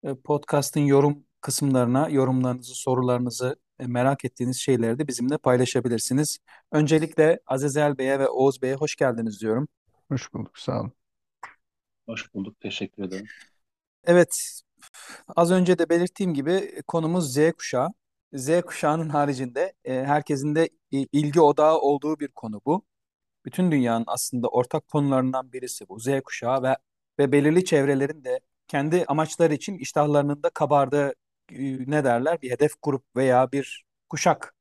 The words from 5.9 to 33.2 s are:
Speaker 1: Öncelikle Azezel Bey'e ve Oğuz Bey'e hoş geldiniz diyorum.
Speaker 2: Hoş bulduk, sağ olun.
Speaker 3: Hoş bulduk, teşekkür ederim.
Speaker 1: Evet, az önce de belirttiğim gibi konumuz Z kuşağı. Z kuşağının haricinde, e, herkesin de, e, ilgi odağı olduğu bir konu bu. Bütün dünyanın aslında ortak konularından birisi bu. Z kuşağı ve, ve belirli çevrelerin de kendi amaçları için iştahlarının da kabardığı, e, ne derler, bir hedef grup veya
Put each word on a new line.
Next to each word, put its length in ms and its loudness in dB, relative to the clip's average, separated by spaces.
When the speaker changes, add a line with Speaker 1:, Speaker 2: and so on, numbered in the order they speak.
Speaker 1:
Öncelikle 760 2
Azezel 520 0
Bey'e 200 0
ve 100 2
Oğuz 340 2
Bey'e 120 -2
hoş 220 -4
geldiniz 440 -2
diyorum. 280 -2
Speaker 2:
Hoş 260 -6
bulduk, 240 -12
sağ 220 -6
olun. 120 -8
Speaker 3:
Hoş 280 -12
bulduk, 260 -10
teşekkür 440 -10
ederim. 220 -10
Speaker 1:
Evet, 560 2
az 140 4
önce 280 4
de 100 0
belirttiğim 460 0
gibi 540 -4
konumuz 460 -2
Z 180 4
kuşağı. 360 -4
Z 280 0
kuşağının 480 -2
haricinde, 640 -2
e, 200 -4
herkesin 500 -2
de, 100 2
e, 340 -6
ilgi 420 2
odağı 380 6
olduğu 420 0
bir 80 -6
konu 380 -12
bu. 180 0
Bütün 280 0
dünyanın 340 2
aslında 420 -4
ortak 400 -2
konularından 640 0
birisi 360 -12
bu. 120 -14
Z 80 -4
kuşağı 380 -4
ve, 140 0
ve 140 4
belirli 320 4
çevrelerin 600 0
de 160 -4
kendi 360 0
amaçları 500 0
için 240 -10
iştahlarının 640 0
da 80 0
kabardığı, 580 0
e, 380 -8
ne 140 0
derler, 380 0
bir 80 -8
hedef 220 2
grup 220 -2
veya 360 4